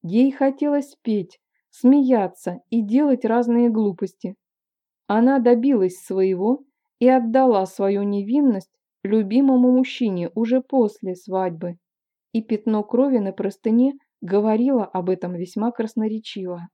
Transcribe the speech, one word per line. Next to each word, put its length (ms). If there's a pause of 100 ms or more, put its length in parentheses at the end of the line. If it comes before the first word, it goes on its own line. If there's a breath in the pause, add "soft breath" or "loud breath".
Ей 280
хотелось 720
петь, 380 (300)
смеяться 880 (100)
и 100
делать 440
разные 440
глупости. 680 (720)
Она 320
добилась 640
своего 640 (340)
и 100
отдала 580
свою 380
невинность 680 (320)
любимому 720
мужчине 600
уже 280
после 520
свадьбы, 600 (560)
и 100
пятно 420
крови 340
на 140
простыне 640 (260 loud breath)
говорило 640
об 260
этом 240
весьма 380
красноречиво. 1000